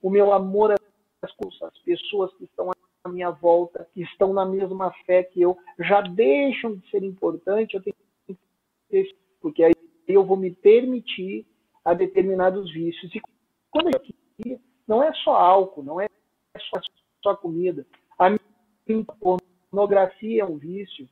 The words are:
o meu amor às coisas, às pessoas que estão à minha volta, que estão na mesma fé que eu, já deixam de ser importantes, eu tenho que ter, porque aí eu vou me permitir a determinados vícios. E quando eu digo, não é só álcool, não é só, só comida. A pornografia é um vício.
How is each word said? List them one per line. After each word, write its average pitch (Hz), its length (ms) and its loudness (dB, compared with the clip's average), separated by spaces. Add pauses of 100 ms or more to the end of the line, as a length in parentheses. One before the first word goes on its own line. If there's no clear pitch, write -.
o 190 100 -2
meu 202 220 4
amor 202 400 2 (500)
às - 100 -14
coisas, - 300 -14
às 165 160 -16
pessoas 185 560 -6
que 185 100 -20
estão 180 260 -8 (340)
à 180 40 -10
minha 180 220 -6
volta, 170 640 0
que 180 100 -10
estão 196 300 0
na 196 120 0
mesma 190 480 -4 (120)
fé 180 180 4
que 185 180 -4
eu, 180 160 4 (220)
já 185 220 2
deixam 233 760 0
de - 140 -20
ser 202 120 -4
importantes, 190 720 -4
eu 190 80 -8
tenho 196 140 -10 (300)
que 190 100 -16 (520)
ter, 190 280 -2 (240)
porque 165 240 0
aí 165 80 8 (340)
eu 190 180 4
vou 190 120 0
me 190 140 -4
permitir 220 960 2 (380)
a 175 100 2
determinados 185 800 -2
vícios. 165 420 -10
E 214 60 -8 (500)
quando 330 240 0
eu - 60 -2 (380)
digo, 247 220 -12 (260)
não 220 160 2
é 311 120 0
só 294 200 -2
álcool, 185 480 4
não 151 180 -10
é 208 80 -6 (500)
só, - 220 -10 (420)
só 196 140 0
comida. 175 500 -6 (320)
A 185 160 4 (840)
pornografia 196 1200 -2
é - 20 0
um 170 120 -8
vício. 165 560 -14